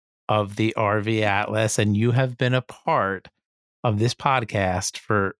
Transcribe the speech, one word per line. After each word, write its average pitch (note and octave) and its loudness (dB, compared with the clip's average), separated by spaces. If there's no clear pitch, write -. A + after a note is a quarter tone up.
of G#2 0
the A2 0
R G#2+ 2
V G#2+ 0
Atlas. G#2 0
And G#2 2
you A#2 2
have B2 0
been B2+ 0
a B2+ 2
part G2 -4
of G#2+ 0
this A#2 0
podcast G2+ -2
for, G2 0